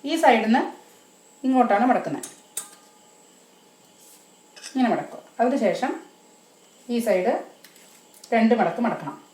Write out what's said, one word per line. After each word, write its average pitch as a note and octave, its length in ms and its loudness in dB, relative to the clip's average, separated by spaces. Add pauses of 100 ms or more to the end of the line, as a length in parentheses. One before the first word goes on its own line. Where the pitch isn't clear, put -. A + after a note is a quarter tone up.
(100)
ഈ E4 120 -2
സൈഡിൽ A#3+ 240 6
നിന്ന് B3+ 160 4 (840)
ഇങ്ങോട്ടാണ് A#3 440 4
മടക്കുന്നത്. - 360 -2 (2500)
ഇങ്ങനെ B3+ 240 0
മടക്കുക. - 260 -8 (200)
അതിനുശേഷം A#3+ 520 0 (1000)
ഈ A#3 120 0
സൈഡ് F#3+ 260 0 (1000)
രണ്ട് A3+ 260 4
മടക്ക് F3+ 260 -2
മടക്കണം. - 300 -6 (180)